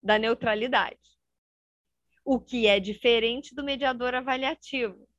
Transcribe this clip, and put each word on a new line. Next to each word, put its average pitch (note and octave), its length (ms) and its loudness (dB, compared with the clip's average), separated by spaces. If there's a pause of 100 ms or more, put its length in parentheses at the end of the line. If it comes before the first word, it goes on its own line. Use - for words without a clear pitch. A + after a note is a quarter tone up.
da G#3+ 160 2
neutralidade. A3 800 0 (1300)
O C4 160 0
que A#3 260 -2
é G3+ 140 6
diferente A#3 720 0
do C#4 80 -8
mediador B3+ 520 -2
avaliativo B3+ 920 -4 (120)